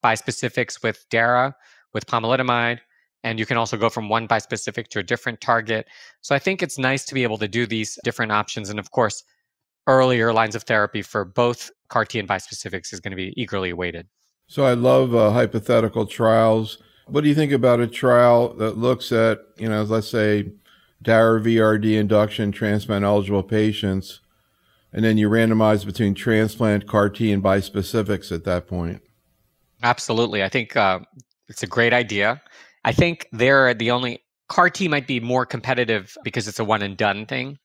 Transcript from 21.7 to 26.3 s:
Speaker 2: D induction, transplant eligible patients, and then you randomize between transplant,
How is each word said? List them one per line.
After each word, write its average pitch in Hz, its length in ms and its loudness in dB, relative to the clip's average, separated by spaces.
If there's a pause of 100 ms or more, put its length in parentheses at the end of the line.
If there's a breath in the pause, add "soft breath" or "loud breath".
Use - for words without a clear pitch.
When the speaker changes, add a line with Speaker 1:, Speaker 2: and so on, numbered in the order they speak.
Speaker 2:
D 107 200 2
induction, 104 540 2
transplant 104 520 -2
eligible 101 400 0
patients, 104 800 -2 (720)
and 107 100 -2
then 110 140 4
you 107 120 4
randomize 110 560 4
between 101 280 -2
transplant, 107 720 0